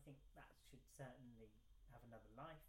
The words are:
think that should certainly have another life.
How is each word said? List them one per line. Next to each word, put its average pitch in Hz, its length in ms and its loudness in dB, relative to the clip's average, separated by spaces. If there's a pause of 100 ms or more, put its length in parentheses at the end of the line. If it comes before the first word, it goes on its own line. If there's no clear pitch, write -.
think 143 80 2 (240)
that 139 80 0 (240)
should 117 160 -2
certainly 123 640 2 (400)
have 117 160 -2
another 110 320 0
life. 156 300 4